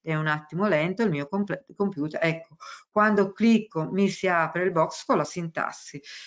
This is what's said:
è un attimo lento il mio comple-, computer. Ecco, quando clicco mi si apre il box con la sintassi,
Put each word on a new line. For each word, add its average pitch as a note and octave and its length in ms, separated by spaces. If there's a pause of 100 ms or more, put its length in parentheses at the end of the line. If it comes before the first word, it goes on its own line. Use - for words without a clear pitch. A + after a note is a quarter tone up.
è D#3+ 140
un D#3 120
attimo D#3 400
lento F3+ 340
il G#3+ 100
mio C#3+ 160
comple-, G3+ 380 (100)
computer. D3+ 460
Ecco, D#3+ 360 (340)
quando G#3 400
clicco G#3+ 580
mi G3 200
si - 180
apre E3+ 360
il F#3+ 80
box E3 340
con A#3+ 120
la D3+ 60
sintassi, - 760 (260)